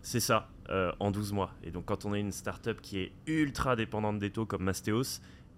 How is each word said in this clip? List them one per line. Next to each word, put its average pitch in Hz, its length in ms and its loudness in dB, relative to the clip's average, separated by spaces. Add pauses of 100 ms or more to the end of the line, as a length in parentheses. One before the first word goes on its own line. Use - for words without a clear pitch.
C'est - 200 2
ça, 110 280 4 (200)
euh, 90 320 2
en 101 100 4
douze 101 220 0
mois. 98 220 0 (100)
Et 82 80 -8
donc, 87 140 -6
quand 101 180 -2
on 104 100 0
est 101 60 0
une 101 100 0
start-up 101 500 -4
qui 98 200 -4
est 92 120 -4 (140)
ultra 147 480 2
dépendante 107 460 0
des 101 100 0
taux 113 160 -2
comme 92 160 -2
Mastéos 107 580 0 (380)